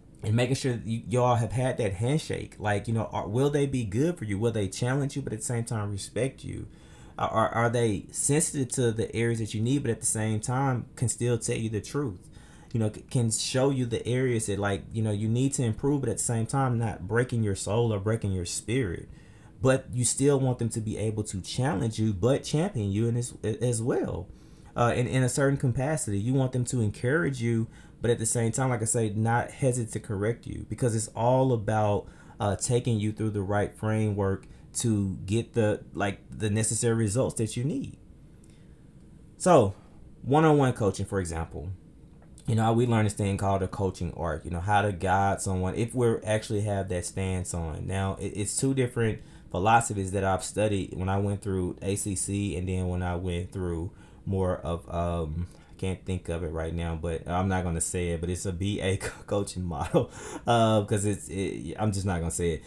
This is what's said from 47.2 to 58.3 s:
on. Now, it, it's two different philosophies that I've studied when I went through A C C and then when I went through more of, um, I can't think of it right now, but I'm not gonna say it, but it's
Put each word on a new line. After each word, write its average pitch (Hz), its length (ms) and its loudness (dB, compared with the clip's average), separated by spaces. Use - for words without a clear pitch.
on. 85 320 -4
Now, 95 340 -2
it, 98 140 -6
it's 101 200 -4
two 135 200 2
different 117 460 0
philosophies 101 640 2
that 98 120 0
I've 95 200 0
studied 101 500 0
when 92 160 -2
I 98 80 0
went 101 240 -2
through 92 400 -2
A 98 140 0
C 98 200 -2
C 101 400 -2
and 90 140 -2
then 92 180 0
when 90 140 0
I 90 140 -2
went 87 360 -4
through 87 400 -4
more 95 320 0
of, 82 360 -6
um, 85 540 -2
I - 220 -20
can't 92 260 -4
think 90 240 -4
of 85 140 -4
it 78 60 -4
right 82 240 -4
now, 85 280 -2
but 82 260 -4
I'm 90 200 0
not 92 160 2
gonna 82 180 -2
say 90 280 -2
it, 82 120 -2
but 87 80 -2
it's 90 160 -4